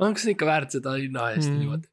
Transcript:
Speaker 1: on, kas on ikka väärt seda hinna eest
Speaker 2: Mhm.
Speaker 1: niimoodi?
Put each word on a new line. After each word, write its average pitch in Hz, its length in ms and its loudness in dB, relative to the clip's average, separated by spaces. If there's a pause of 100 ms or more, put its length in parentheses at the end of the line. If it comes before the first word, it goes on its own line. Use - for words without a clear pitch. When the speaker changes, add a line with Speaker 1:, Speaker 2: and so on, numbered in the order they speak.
Speaker 1:
on, 208 140 4
kas 214 120 -4
on 202 80 2
ikka 170 120 0
väärt 156 260 2
seda 135 260 -2
hinna 131 320 -2
eest 147 180 2
Speaker 2:
Mhm. 143 120 2
Speaker 1:
niimoodi? 147 320 -2